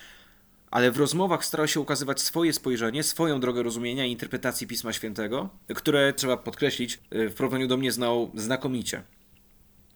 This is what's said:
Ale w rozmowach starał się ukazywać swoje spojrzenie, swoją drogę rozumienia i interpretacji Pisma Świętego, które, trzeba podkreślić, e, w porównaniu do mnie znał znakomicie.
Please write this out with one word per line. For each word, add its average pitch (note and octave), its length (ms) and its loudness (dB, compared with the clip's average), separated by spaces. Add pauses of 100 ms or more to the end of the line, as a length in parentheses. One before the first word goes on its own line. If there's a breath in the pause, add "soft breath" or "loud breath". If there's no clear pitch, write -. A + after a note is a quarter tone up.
(720 loud breath)
Ale B2 200 6
w A#2 60 -2
rozmowach D#3 480 2
starał D#3 240 0
się D#3+ 120 0
ukazywać C#3 400 -2
swoje E3 320 2
spojrzenie, A#2+ 500 0
swoją D3 380 0
drogę B2 220 2
rozumienia A#2+ 440 -2
i B2 60 -2
interpretacji A#2+ 540 -4
Pisma A2+ 260 -6
Świętego, A2 560 -4 (260)
które, C#3 380 4
trzeba B2+ 240 0
podkreślić, A#2+ 640 -2 (100)
e, A2 180 0
w - 60 -6
porównaniu C3 320 0
do B2+ 100 2
mnie C3 160 0
znał A#2+ 420 0
znakomicie. B2 680 -4 (920)